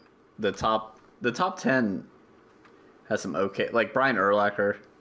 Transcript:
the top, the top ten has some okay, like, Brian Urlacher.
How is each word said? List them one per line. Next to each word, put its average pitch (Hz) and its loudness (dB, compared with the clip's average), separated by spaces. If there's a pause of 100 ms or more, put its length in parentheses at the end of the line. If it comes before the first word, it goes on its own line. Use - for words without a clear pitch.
(400)
the 101 0
top, - -2 (180)
the 117 0
top 190 -2
ten 117 0 (1000)
has 107 -2
some 76 -6
okay, 98 0
like, 110 0
Brian 131 2
Urlacher. 101 2 (240)